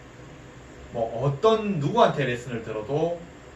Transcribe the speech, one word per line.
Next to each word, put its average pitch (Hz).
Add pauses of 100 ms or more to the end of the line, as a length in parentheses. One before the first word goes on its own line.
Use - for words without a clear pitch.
(920)
뭐 117
어떤, 208
누구한테 180
레슨을 120
들어도 139 (360)